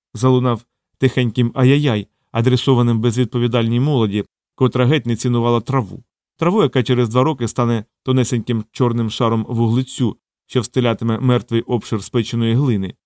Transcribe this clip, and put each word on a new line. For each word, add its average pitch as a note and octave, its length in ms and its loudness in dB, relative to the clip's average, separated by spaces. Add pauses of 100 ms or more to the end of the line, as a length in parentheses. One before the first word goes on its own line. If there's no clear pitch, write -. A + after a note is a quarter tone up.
(140)
Залунав B2 520 2 (320)
тихеньким B2 580 0
«ай-яй-яй», C3 520 2 (240)
адресованим A#2+ 720 2
безвідповідальній A#2+ 760 0
молоді, A2+ 460 0 (300)
котра B2+ 300 2
геть C#3+ 200 2
не A#2+ 100 -2
цінувала A#2+ 460 0
траву. A2+ 420 -4 (340)
Траву, F3+ 260 2
яка C3 200 0
через B2 260 0
два B2+ 140 2
роки C#3 240 -2
стане A#2 380 -2 (180)
тонесеньким A#2+ 680 -2
чорним A#2 380 0
шаром A2+ 400 0
вуглецю, A#2 680 -2 (280)
що - 160 -2
встилятиме A#2 580 -2
мертвий A#2+ 420 0
обшир A2 420 -4
спеченої A#2 500 -2
глини, A2+ 400 0 (120)